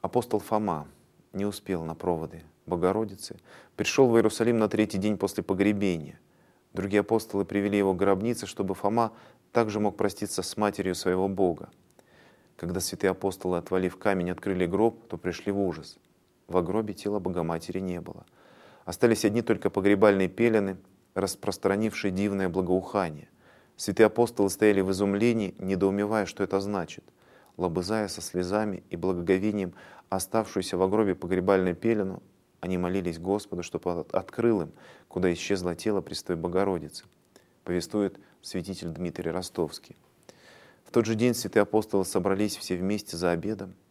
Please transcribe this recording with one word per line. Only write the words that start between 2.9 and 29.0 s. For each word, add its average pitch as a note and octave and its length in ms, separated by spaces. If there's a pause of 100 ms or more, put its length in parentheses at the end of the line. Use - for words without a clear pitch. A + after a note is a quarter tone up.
пришел C3 320
в A#2 80
Иерусалим A2+ 440
на G#2+ 100
третий G#2+ 300
день G#2 180
после G2 240
погребения. F#2+ 800 (540)
Другие G2 260
апостолы G2+ 460
привели G2+ 340
его F#2+ 160
к - 20
гробнице, G2 480
чтобы F#2+ 300
Фома A2 360 (400)
также G#2+ 280
мог G#2 180
проститься G2+ 460
с - 120
матерью G2+ 380
своего F#2 340
Бога. F#2+ 440 (840)
Когда F2 220
святые F#2 300
апостолы, F#2 480
отвалив F#2 400
камень, F#2+ 320
открыли F2+ 380
гроб, G#2 400
то F2 100
пришли F2+ 340
в G2 80
ужас. E2 380 (500)
Во A2 140
гробе G#2+ 320
тела G2+ 240
Богоматери F2 600
не F2+ 220
было. - 220 (640)
Остались A2 400
одни A2+ 160
только G#2+ 300
погребальные G2 580
пелены, G#2 480 (380)
распространившие G2+ 960
дивное G2 380
благоухание. F2+ 800 (500)
Святые G#2+ 280
апостолы A2 420
стояли G2+ 320
в F#2+ 80
изумлении, G2+ 680
недоумевая, G2 680
что - 180
это G2 160
значит. G2 440 (540)
Лобызая F2+ 500
со - 140
слезами F#2 680
и - 60
благоговением F#2 800 (340)